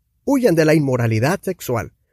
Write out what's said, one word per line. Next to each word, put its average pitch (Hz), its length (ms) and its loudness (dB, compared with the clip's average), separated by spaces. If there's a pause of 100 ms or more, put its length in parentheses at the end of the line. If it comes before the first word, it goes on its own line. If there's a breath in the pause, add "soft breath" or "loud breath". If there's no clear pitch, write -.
(240)
Huyan 247 320 0
de 160 100 2
la 156 80 4
inmoralidad 127 720 0
sexual. 123 500 -8 (200)